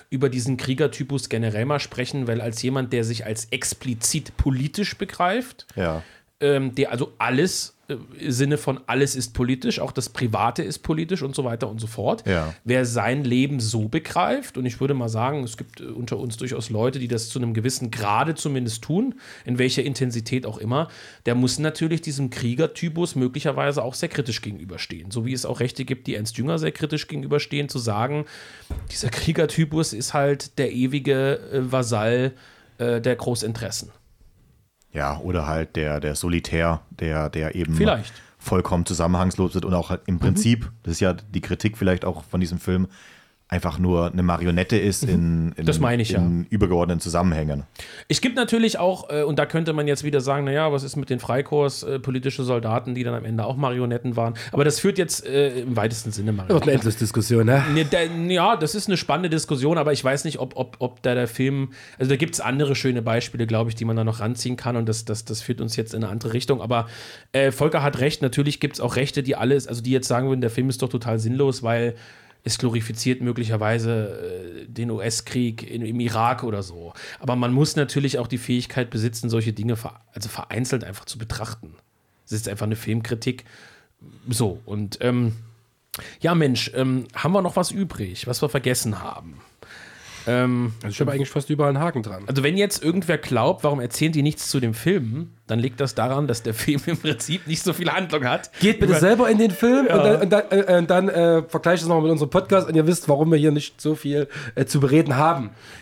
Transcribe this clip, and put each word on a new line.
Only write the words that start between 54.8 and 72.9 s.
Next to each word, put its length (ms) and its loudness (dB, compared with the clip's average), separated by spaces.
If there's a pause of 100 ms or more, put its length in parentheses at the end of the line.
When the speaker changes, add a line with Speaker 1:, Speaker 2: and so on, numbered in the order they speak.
Speaker 1:
jetzt, 300 -2
äh, 360 2
im 120 -2
weitesten 380 0
Sinne 180 -2
Speaker 3:
Das 60 0
wird 100 -6
eine 0 - (120)
Speaker 1:
Marionetten. 200 6
Speaker 3:
Endlosdiskussion, 640 2
ne? 160 6 (120)
Speaker 1:
Ne, 100 4
da, 140 2 (340)
ja, 240 4
das 180 0
ist 140 -4
eine 80 2
spannende 340 0
Diskussion, 480 2
aber 140 4
ich 100 2
weiß 220 0
nicht, 160 -4
ob, 160 -6
ob, 240 -6
ob 220 -4
da 120 2
der 140 2
Film, 460 -2 (260)
also 100 2
da 60 4
gibt's 240 -2
andere 340 2
schöne 280 0
Beispiele, 460 0
glaub 200 2
ich, 80 -4
die 80 -6
man 140 0
da 80 2
noch 160 -2
ranziehen 340 -2
kann 220 -2
und 100 0
das, 160 -2
das, 220 -6
das 160 -8
führt 180 -4
uns 160 -4
jetzt 180 -4
in 120 -2
eine 80 -4
andere 180 -4
Richtung, 300 0
aber, 260 0 (460)
äh, 180 4
Volker 320 2
hat 160 0
recht, 220 0
natürlich 400 0
gibt's 180 -2
auch 160 -2
Rechte, 280 0
die 120 -2
alles, 320 2
also 140 -6
die 100 -2
jetzt 160 2
sagen 220 2
würden, 100 2
der 120 0
Film 180 0
ist 120 -4
doch 80 0
total 300 -2
sinnlos, 440 2
weil 320 0 (480)
es 140 -2
glorifiziert 640 0